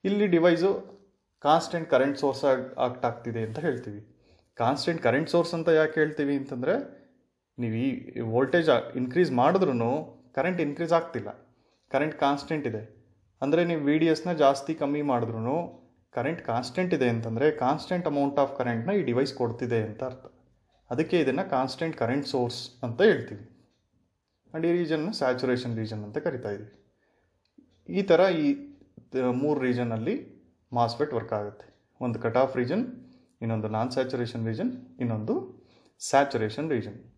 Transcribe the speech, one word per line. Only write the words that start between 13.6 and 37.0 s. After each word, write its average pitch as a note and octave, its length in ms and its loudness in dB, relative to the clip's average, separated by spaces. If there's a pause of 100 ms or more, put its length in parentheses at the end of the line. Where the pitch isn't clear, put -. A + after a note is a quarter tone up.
ನೀವು E3 160 -2
ವಿ D3 180 2
ಡಿ E3 60 4
ಎಸ್ನ D#3+ 280 0
ಜಾಸ್ತಿ D3 420 2
ಕಮ್ಮಿ D3 260 -2
ಮಾಡಿದ್ರೂ B2 800 -2 (320)
ಕರೆಂಟ್ C#3 340 -4
ಕಾನ್ಸ್ಟೆಂಟ್ E3+ 480 -2
ಇದೆ B2+ 160 2
ಅಂತಂದ್ರೆ A#2 400 0
constant D#3 600 -2
amount C#3+ 260 0
of C3+ 260 0
current-ನ A#2+ 300 -2
ಈ G3+ 120 0
ಡಿವೈಸ್ B2+ 300 0
ಕೊಡ್ತಿದೆ A#2 500 -2
ಅಂತ A2 200 -8
ಅರ್ಥ. B2 220 -10 (640)
ಅದಕ್ಕೆ E3 300 0
ಇದನ್ನ C3 220 0
ಕಾನ್ಸ್ಟೆಂಟ್ D#3 560 -2
ಕರೆಂಟ್ B2+ 300 -2
ಸೋರ್ಸ್ B2 440 -4 (120)
ಅಂತ A#2 180 -2
ಹೇಳ್ತೀವಿ. C3+ 480 2 (1040)
And E3 140 -2
ಈ E3+ 40 2
ರೀಜನ್ನ D#3+ 400 0
ಸ್ಯಾಚುರೇಷನ್ B2+ 680 0
ರೀಜನ್ G#2+ 260 -6
ಅಂತ G#2+ 140 -8
ಕರಿತಾ C3+ 340 -4
ಇದೀವಿ. A2 200 -10 (1160)
ಈ F#3 120 0
ಥರ E3+ 180 6 (160)
ಈ D3 180 2 (580)
ತ-, B2+ 40 -12
ಮೂರು C3 460 0
ರೀಜನಲ್ಲಿ B2 840 -2 (280)
ಮಾಸ್ಫೆಟ್ A#2+ 400 0
ವರ್ಕ್ A2 200 -4
ಆಗುತ್ತೆ. - 560 -8 (120)
ಒಂದು A#2 180 -4
ಕಟ್ A#2 180 0
ಆಫ್ C3 200 2
ರೀಜನ್, C#3 280 0 (560)
ಇನ್ನೊಂದು A2+ 260 -2
ನಾನ್ A2 240 -2
ಸ್ಯಾಚುರೇಷನ್ B2 560 -2
ರೀಜನ್, E3 240 -2 (280)
ಇನ್ನೊಂದು A#2+ 640 -4 (360)
ಸ್ಯಾಚುರೇಷನ್ C#3 720 0
ರೀಜನ್. - 320 -4 (140)